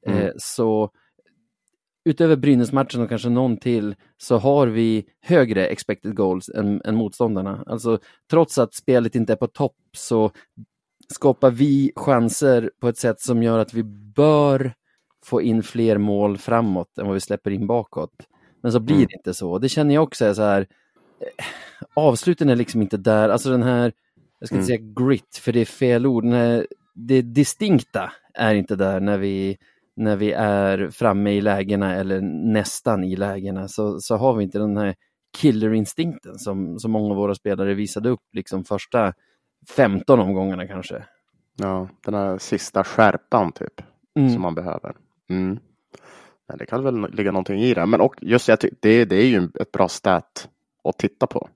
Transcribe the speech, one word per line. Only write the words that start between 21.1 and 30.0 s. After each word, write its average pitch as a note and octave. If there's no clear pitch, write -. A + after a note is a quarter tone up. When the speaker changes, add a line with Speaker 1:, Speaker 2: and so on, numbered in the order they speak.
Speaker 2:
eh, -
avsluten D3+
är B2
liksom A#2
inte G#2
där. G#2+
Alltså A#2
den B2
här, A#2+
jag A2+
ska F#2+
inte F#2+
Speaker 1:
Mm. A2
Speaker 2:
säga B2
grit, -
för A#2+
det A#2+
är A2+
fel B2
ord. A#2+
Den A#2+
här, A#2
det B2
distinkta A#2+
är A2
inte G2+
där F#2+
när G2+
vi, G2
när G#2+